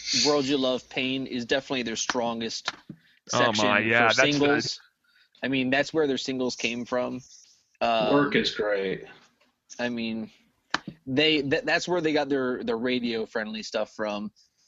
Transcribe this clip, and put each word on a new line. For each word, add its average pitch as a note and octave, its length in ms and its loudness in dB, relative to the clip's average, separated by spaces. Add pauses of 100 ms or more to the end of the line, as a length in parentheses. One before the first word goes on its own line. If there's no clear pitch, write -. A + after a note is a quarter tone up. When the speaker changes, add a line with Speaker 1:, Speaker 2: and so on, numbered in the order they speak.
(240)
Speaker 1:
World D3 220 2
You C#3+ 100 0
Love, B2+ 320 -2
Pain C3 380 -4
is A#2+ 180 -6
definitely C3+ 380 -2
their A2+ 140 -4
strongest A#2 760 -4 (600)
Speaker 2:
Oh A#2+ 140 4
my, A2+ 40 0
Speaker 1:
section G#2+ 140 2 (240)
Speaker 2:
yeah, A#2 180 6
Speaker 1:
for A2 60 4
Speaker 2:
that's A#2 60 4
Speaker 1:
singles. C#3+ 600 2 (640)
Speaker 2:
good. - 40 -4
Speaker 1:
I - 20 -2
mean, C3 200 0
that's C3+ 240 0
where D#3 140 2
their C3+ 100 2
singles B2+ 400 -2
came A#2+ 300 -4
from. B2 340 -4 (600)
Um, A2+ 320 4
Speaker 3:
Work C#3+ 220 4
is A2+ 160 2
great. G2 540 -2 (760)
Speaker 1:
I A#2+ 100 -2
mean, A2+ 440 -6 (760)
they, D3 360 2
th-, C#3 200 0
that's D#3+ 240 0
where F#3 140 0
they D#3 120 2
got D3 160 2
their, B2+ 360 0
their A#2 120 0
radio A#2+ 480 -2
friendly A2 380 -6
stuff - 320 -4
from. G#2 380 -4 (360)